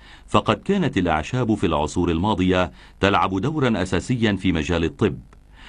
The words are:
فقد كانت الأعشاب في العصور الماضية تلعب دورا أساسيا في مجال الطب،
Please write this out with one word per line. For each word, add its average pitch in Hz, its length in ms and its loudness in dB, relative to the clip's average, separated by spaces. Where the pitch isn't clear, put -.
فقد 107 300 2
كانت 185 420 -2
الأعشاب 92 560 0
في 98 120 0
العصور 82 440 0
الماضية 92 640 0
تلعب 95 400 2
دورا 123 420 -2
أساسيا 107 500 0
في 95 200 0
مجال 82 320 0
الطب، 78 340 0